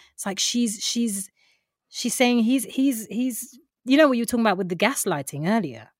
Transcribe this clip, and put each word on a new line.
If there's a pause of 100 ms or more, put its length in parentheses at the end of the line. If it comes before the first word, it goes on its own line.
(140)
It's
like
she's,
she's, (600)
she's
saying
he's,
he's,
he's, (260)
you
know
what
you
were
talking
about
with
the
gaslighting
earlier, (120)